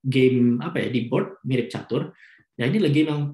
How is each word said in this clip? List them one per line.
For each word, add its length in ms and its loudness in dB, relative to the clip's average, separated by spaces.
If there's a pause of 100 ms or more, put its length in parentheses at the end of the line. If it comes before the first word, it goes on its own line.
game 600 4
apa 160 -6
ya, 80 -2
di 200 -2
board 360 -4
mirip 240 -2
catur. 440 -6 (460)
Nah, 80 -2
ini 160 0
adalah 100 2
game 160 2
yang, 140 -2 (120)